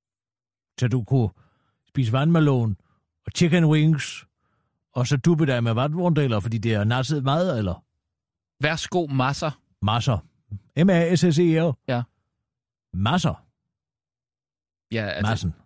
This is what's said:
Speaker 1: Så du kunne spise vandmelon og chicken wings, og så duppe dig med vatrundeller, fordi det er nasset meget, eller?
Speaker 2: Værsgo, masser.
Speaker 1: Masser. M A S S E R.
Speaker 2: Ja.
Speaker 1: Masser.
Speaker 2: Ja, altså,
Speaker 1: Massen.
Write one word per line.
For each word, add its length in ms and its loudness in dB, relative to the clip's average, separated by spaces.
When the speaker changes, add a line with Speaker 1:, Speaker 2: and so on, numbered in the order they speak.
Speaker 1:
Så 80 0
du 160 -2
kunne 260 0
spise 220 -2
vandmelon 680 2
og 100 -12
chicken 300 2
wings, 600 0
og 160 -2
så 100 0
duppe 280 2
dig 180 0
med 100 0
vatrundeller, 680 0
fordi 180 -4
det 160 0
er 100 0
nasset 400 -2
meget, 340 0
eller? 260 -4
Speaker 2:
Værsgo, 460 -2
masser. 460 -2
Speaker 1:
Masser. 360 0
M 40 4
A 260 2
S 40 2
S 200 2
E 240 2
R. 100 0
Speaker 2:
Ja. 140 -2
Speaker 1:
Masser. 520 -2
Speaker 2:
Ja, 140 -4
altså, 260 -4
Speaker 1:
Massen. 220 -4